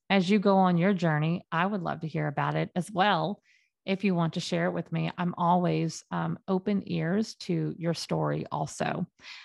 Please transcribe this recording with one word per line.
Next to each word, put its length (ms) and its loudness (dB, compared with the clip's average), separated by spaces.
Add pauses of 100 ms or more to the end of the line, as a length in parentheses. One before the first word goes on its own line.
as 200 4
you 100 6
go 200 4
on 180 6
your 160 4
journey, 580 0
I 140 0
would 160 -4
love 200 -4
to 60 -4
hear 200 -2
about 280 -2
it 180 -2
as 160 -4
well. 520 0 (460)
If 160 -2
you 100 4
want 200 2
to 80 -4
share 240 -2
it 80 0
with 180 -6
me, 260 -2
I'm 200 -2
always, 720 0
um, 260 -2 (120)
open 380 0
ears 480 -2
to 420 -4
your 160 -2
story 580 -2
also. 560 -4 (380)